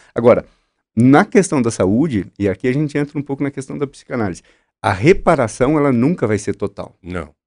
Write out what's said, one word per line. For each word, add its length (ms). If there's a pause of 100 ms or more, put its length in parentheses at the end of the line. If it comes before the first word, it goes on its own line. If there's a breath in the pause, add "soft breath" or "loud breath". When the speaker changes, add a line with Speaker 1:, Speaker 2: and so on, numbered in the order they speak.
(140 soft breath)
Speaker 1:
Agora, 320 (500)
na 300
questão 340
da 120
saúde, 560 (100)
e 100
aqui 200
a 40
gente 240
entra 220
um 60
pouco 180
na 80
questão 300
da 80
psicanálise, 560 (360)
a 140
reparação, 840
ela 160
nunca 360
vai 100
ser 160
total. 480
Speaker 2:
Não. 320 (140)